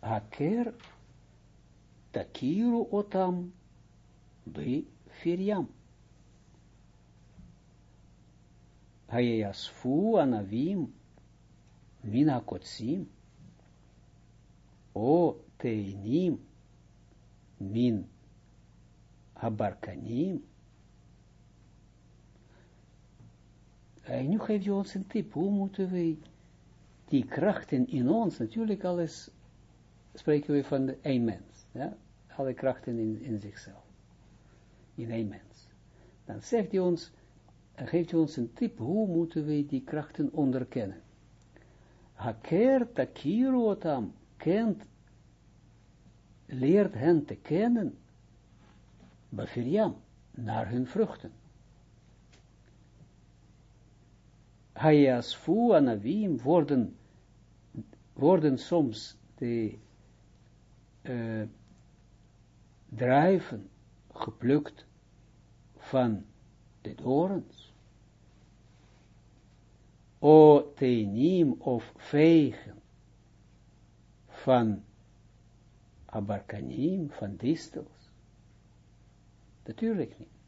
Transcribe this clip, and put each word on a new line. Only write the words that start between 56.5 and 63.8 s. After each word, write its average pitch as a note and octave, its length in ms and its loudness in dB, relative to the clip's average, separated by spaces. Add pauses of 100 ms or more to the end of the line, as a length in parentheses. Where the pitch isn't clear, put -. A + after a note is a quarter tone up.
worden D3+ 440 4
soms C3+ 600 -2 (180)
de, A#2 420 -4 (1200)
eh, A2+ 420 -6 (1500)
druiven C3+ 800 2 (420)